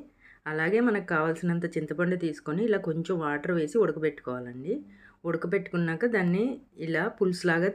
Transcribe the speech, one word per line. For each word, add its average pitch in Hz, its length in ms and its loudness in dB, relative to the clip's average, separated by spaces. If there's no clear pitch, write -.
అలాగే 160 340 2
మనకు 208 340 2
కావాల్సినంత 165 500 0
చింతపండు 170 480 -2
తీసుకొని 160 440 -4
ఇలా 202 100 4
కొంచెం 170 400 -2
వాటర్ 147 400 0
వేసి 151 200 0
ఉడకబెట్టుకోవాలండి. 147 960 -2
ఉడకబెట్టుకున్నాక 170 840 0
దాన్ని 190 380 2
ఇలా 160 320 -2
పులుసులాగా 180 680 2